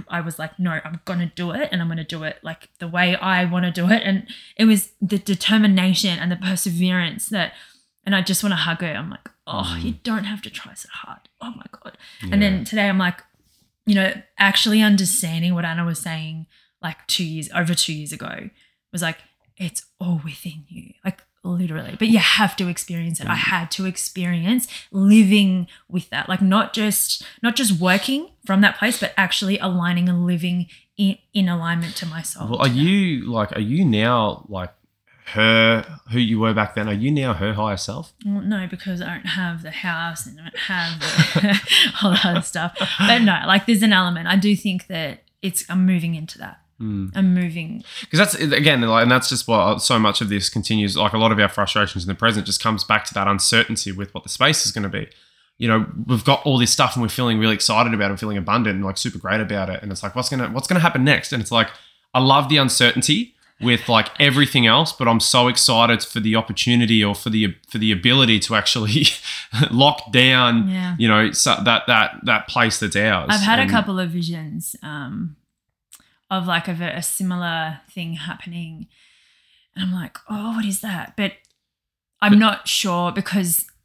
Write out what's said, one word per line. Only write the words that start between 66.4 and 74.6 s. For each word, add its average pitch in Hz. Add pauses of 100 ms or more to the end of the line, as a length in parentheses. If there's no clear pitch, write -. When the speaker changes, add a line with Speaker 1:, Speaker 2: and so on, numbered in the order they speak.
Speaker 2:
or 104
for -
the, 107 (120)
for 117
the 107
ability 113
to 110
actually 107 (300)
<laughs> -
lock 135
down, 123
Speaker 1:
Yeah. 185
Speaker 2:
you 120
know, 107
so -
that, 117
that, 110
that 113
place 117
that's 104
ours. 101
Speaker 1:
I've 208
had 220
a -
Speaker 2:
And 196
Speaker 1:
couple 202
of 180
visions, 165